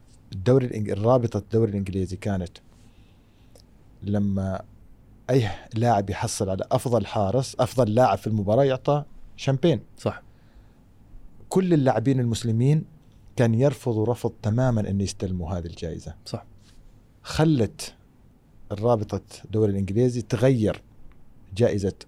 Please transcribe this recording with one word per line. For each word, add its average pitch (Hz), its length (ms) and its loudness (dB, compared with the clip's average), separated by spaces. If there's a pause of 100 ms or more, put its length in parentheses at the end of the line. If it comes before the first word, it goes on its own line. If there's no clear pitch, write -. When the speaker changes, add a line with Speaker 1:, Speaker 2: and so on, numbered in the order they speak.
(340)
Speaker 1:
الدوري 123 320 2
الإنج-، 107 240 -4
الرابطة 110 480 2
الدوري 110 340 0
الإنجليزي 95 440 -4
كانت 92 420 -4 (1500)
لما 98 580 -2 (680)
أي 123 200 4 (240)
لاعب 110 360 2
يحصل 101 400 -4
على 95 220 -4
أفضل 117 340 0
حارس، 110 540 -2
أفضل 117 360 0
لاعب 113 220 4
في - 100 -6
المباراة، 107 360 2
يعطى 143 400 0 (320)
شامبين. 135 460 0 (160)
Speaker 2:
صح. - 260 -6 (1300)
Speaker 1:
كل 180 240 2
اللاعبين 127 460 2
المسلمين 120 640 2 (500)
كان 117 180 2
يرفضوا 117 520 0
رفض 117 260 -2 (100)
تمامًا 110 480 0
إن 98 120 0
يستلموا 92 500 -4
هذه 87 140 -4
الجائزة. 82 500 -10 (100)
Speaker 2:
صح. - 200 -10 (800)
Speaker 1:
خلت 151 720 0 (760)
الرابطة 104 500 0 (240)
الدوري 107 260 2
الإنجليزي 110 500 0
تغير 110 600 0 (760)
جائزة 98 380 2 (140)